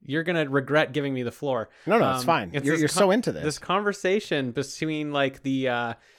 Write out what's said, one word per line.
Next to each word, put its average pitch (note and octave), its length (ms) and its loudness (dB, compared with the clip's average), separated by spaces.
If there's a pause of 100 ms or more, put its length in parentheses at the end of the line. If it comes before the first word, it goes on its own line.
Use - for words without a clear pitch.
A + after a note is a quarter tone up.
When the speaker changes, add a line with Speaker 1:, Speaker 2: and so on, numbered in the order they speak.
Speaker 1:
You're D3 200 -2
gonna D#3+ 260 0
regret C#3 440 2
giving C#3 200 -2
me B2+ 80 -2
the A#2+ 100 -4
floor. C3 380 -4 (160)
Speaker 2:
No, G#3+ 140 4
no, D#3 140 4
it's B2+ 80 -2
Speaker 1:
Um, B2 40 -4
Speaker 2:
fine. C3 280 2
Speaker 1:
it's C#3 120 -2
Speaker 2:
You're, D3+ 80 4
Speaker 1:
this D#3+ 80 2
Speaker 2:
you're D3+ 80 4
Speaker 1:
con-, D#3+ 80 0
Speaker 2:
so F#3+ 140 6
into G#3+ 200 2
this. E2 120 -6
Speaker 1:
this D3+ 160 -4
conversation F#3 920 -2
between, D3+ 600 -4
like, C#3 320 0
the, C3+ 240 0
uh, A#2+ 260 -2 (260)